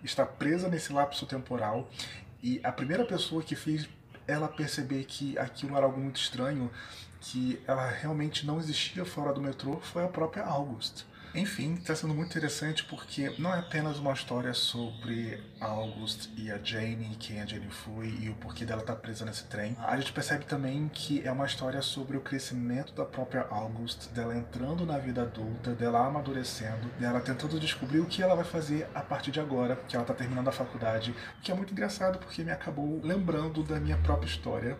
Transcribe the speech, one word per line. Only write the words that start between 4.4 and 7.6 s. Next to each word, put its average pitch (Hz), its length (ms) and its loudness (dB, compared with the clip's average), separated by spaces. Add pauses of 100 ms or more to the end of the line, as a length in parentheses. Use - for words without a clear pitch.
perceber 143 560 0
que 139 340 -4
aquilo 135 380 -2
era 139 100 6
algo 131 140 4
muito 135 200 -2
estranho, 127 520 0 (480)
que 127 480 0